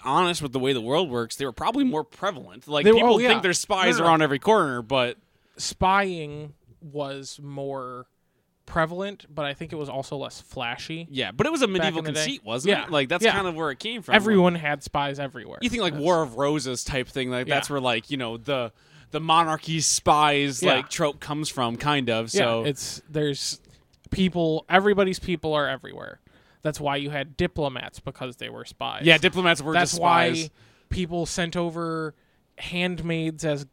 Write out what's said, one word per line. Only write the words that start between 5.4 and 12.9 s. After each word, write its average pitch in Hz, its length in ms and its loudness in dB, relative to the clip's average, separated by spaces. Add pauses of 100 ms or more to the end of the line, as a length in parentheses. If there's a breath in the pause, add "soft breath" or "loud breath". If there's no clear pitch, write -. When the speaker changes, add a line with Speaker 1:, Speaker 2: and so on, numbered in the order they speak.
Speaker 2:
Spying 165 1000 -2 (280)
was 139 600 -10
more 139 680 -10 (580)
prevalent, 180 680 -4
but 147 120 -6
I 139 80 -4
think 143 180 -12
it 175 60 -10
was 147 120 -8
also 135 280 -8
less 135 240 -12
flashy 139 680 -8
Speaker 1:
Yeah, 127 220 -4
but 160 160 2
it - 40 -2
was 311 100 -2
a 247 60 4
Speaker 2:
back 190 100 -2
Speaker 1:
medieval 160 220 0
Speaker 2:
in 156 60 -4
the 156 60 -4
day. 151 140 -2
Speaker 1:
conceit, 269 180 -6
wasn't 127 280 -2
Speaker 2:
Yeah. 143 140 0
Speaker 1:
it? 175 60 -10